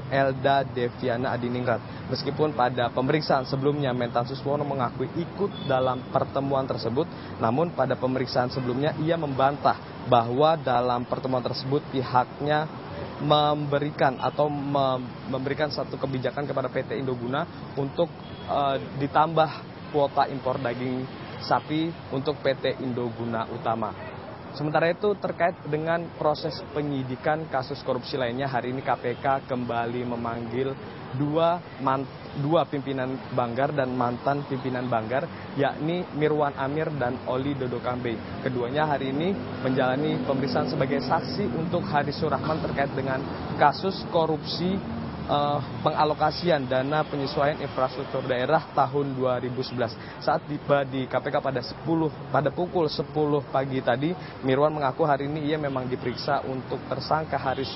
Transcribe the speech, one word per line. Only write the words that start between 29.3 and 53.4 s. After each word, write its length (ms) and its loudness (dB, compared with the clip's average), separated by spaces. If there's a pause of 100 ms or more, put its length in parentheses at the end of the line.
kembali 580 -2
memanggil 680 -4 (420)
dua 400 4 (240)
man-, 260 2 (340)
dua 280 4
pimpinan 480 -2 (160)
Banggar 400 2
dan 240 0
mantan 480 0
pimpinan 480 -2
Banggar, 320 0 (320)
yakni 480 0 (120)
Mirwan 440 4
Amir 400 0
dan 160 0 (120)
Oli 280 0
Dodo 240 -2
Kambe. 320 -2 (320)
Keduanya 480 0
hari 200 0
ini 200 0 (320)
menjalani 600 2
pemeriksaan 440 0
sebagai 320 0
saksi 560 0
untuk 320 0
Haris 320 0
Surahman 400 0
terkait 320 0
dengan 320 -2 (360)
kasus 480 4
korupsi, 680 0 (520)
eh, 320 2 (240)
pengalokasian 800 4
dana 400 2
penyesuaian 560 0
infrastruktur 640 -2
daerah 480 2
tahun 400 2
dua 240 2
ribu 240 -2
sebelas. 320 -2 (320)
Saat 240 0
tiba 400 2
di 160 -2
K 160 -6
P 80 -4
K 160 0
pada 160 0
sepuluh, 480 0 (240)
pada 160 4
pukul 400 0
sepuluh 640 0